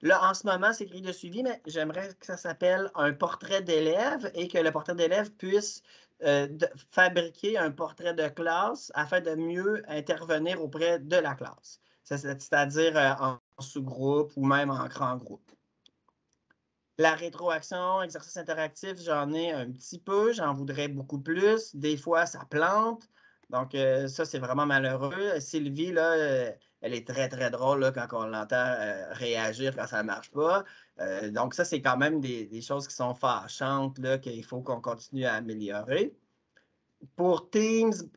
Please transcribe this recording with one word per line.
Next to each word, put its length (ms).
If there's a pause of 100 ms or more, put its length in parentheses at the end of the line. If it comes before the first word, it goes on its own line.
Là, 260
en 60
ce 120
moment, 280
c'est 100
grille 160
de 120
suivi, 300
mais 220
j'aimerais 460 (100)
que 60
ça 100
s'appelle 580
un 200
portrait 480
d'élève 720
et 120
que 120
le 140
portrait 220
d'élève 380
puisse, 500 (400)
euh, 260
de, 200 (220)
fabriquer 640
un 140
portrait 420
de 160
classe 680
afin 280
de 140
mieux 520
intervenir 760
auprès 360
de 180
la 180
classe. 460 (240)
Ça, 140
c'est, 240
c'est-à-dire, 560
euh, 220
en 180 (200)
sous-groupe 800
ou 80
même 260
en 160
grand 300
groupe. 340 (1500)
La 160
rétroaction, 880
exercice 340
interactif, 680
j'en 300
ai 200
un 180
petit 280
peu, 360
j'en 180
voudrais 360
beaucoup 300
plus. 560
Des 220
fois, 300
ça 140 (100)
plante. 580 (400)
Donc, 260
euh, 320
ça, 200
c'est 120
vraiment 280
malheureux. 760
Sylvie, 520
là, 200
euh, 380 (320)
elle 100
est 160
très, 220
très 200
drôle, 300
là, 100
quand 220
on 140
l'entend, 300
euh, 560
réagir 640
quand 120
ça 160
marche 280
pas. 320 (380)
Euh, 300
donc, 240
ça, 100
c'est 160
quand 160
même 240
des, 240
des 160
choses 260
qui 80
sont 200
fâchantes, 840
là, 200
qu'il 260
faut 160
qu'on 220
continue 420
à 120
améliorer. 800 (1000)
Pour 320
Teams 460 (220)